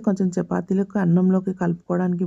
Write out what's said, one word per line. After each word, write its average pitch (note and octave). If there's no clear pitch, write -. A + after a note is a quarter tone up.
కొంచెం F#3+
చపాతీలకు, F3+
అన్నంలోకి F#3
కలుపుకోవడానికి F3+